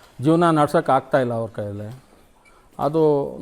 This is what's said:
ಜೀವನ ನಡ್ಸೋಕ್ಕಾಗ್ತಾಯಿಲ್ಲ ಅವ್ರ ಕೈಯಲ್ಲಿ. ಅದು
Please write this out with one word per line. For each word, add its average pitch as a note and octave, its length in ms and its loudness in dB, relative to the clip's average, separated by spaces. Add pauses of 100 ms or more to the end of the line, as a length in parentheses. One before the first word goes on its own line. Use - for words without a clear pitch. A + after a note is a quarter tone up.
(220)
ಜೀವನ E3 280 4
ನಡ್ಸೋಕ್ಕಾಗ್ತಾಯಿಲ್ಲ C#3+ 840 2
ಅವ್ರ A2+ 220 -6
ಕೈಯಲ್ಲಿ. G#2 400 -10 (840)
ಅದು D3 520 0 (100)